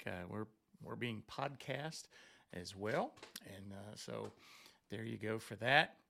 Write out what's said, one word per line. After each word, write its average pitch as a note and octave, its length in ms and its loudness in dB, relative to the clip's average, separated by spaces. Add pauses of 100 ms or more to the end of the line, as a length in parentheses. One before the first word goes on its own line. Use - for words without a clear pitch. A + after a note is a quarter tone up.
Uh, F#2 220 -2
we're, G#2+ 200 -2 (360)
we're A2+ 140 -6
being A2 340 -2
podcast C#3 760 -4 (440)
as F2 240 -6
well. B2+ 380 2 (320)
And, G2 260 -10
uh, G2+ 240 -10
so A2 380 -6 (560)
there A2 160 -2
you A2+ 120 -2
go G#2+ 220 0
for - 160 -6
that. B2+ 400 8 (140)